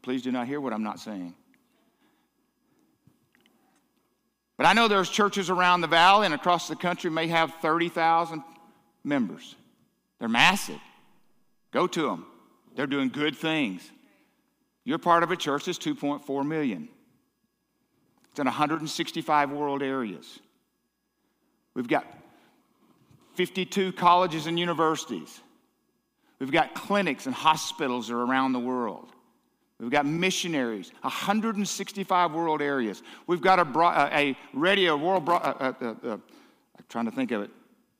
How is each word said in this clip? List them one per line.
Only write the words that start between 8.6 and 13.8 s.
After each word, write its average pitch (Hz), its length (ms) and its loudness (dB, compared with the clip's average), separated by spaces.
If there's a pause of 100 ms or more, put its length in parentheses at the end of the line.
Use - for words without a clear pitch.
members. 120 480 -4 (640)
They're 117 100 -6
massive. 110 540 2 (880)
Go 156 160 0
to 165 240 -2
'em. 85 160 -6 (500)
They're 139 120 -4
doing 135 220 0
good 147 280 -4
things. 147 540 -4 (920)